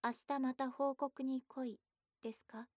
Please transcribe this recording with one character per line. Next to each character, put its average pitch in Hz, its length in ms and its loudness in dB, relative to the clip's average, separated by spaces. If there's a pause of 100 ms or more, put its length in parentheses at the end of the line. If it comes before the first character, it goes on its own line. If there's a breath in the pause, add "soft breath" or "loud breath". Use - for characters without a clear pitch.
明 240 80 2 (160)
日 285 120 2
ま 262 160 2
た 262 160 2
報 277 240 2
告 269 280 -2
に 262 180 2
来 - 240 -6
い、 214 140 -4 (420)
で 220 120 -4
す - 100 -8
か。 226 340 -12